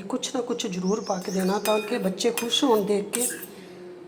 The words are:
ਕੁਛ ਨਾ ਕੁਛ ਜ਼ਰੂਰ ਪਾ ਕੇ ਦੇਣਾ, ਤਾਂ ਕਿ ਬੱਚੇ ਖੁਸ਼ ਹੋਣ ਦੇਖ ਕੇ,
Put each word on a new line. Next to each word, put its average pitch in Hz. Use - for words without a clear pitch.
ਕੁਛ -
ਨਾ 247
ਕੁਛ 233
ਜ਼ਰੂਰ 185
ਪਾ 190
ਕੇ 190
ਦੇਣਾ, 190
ਤਾਂ 214
ਕਿ 240
ਬੱਚੇ 190
ਖੁਸ਼ 233
ਹੋਣ 220
ਦੇਖ 202
ਕੇ, 247